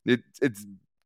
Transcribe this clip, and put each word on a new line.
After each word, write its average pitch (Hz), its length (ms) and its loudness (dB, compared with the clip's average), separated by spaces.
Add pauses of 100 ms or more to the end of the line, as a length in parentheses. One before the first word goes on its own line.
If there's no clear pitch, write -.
It, 120 140 4 (220)
it's, 104 240 -2 (400)